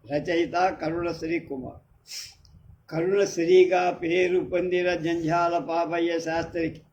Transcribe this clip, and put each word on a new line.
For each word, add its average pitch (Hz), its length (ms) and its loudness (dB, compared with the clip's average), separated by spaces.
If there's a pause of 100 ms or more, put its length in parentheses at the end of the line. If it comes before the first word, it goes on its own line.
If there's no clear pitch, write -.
(120)
రచయిత 165 440 0 (260)
కరుణశ్రీ 165 560 -4
కుమార్. 131 420 -10 (1080)
కరుణశ్రీగా 180 1000 4
పేరు 180 500 0
పొందిన 180 540 0
జంఝాల 170 640 0
పాపయ్య 170 640 -2
శాస్త్రికి 160 640 -4 (100)